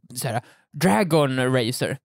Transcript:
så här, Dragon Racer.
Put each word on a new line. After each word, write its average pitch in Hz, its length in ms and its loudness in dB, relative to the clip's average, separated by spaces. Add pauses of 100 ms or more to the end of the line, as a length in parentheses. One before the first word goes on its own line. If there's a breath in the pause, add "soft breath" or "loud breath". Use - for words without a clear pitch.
(140)
så 127 140 -6
här, 113 120 -4 (420 soft breath)
Dragon 156 720 2
Racer. 113 500 0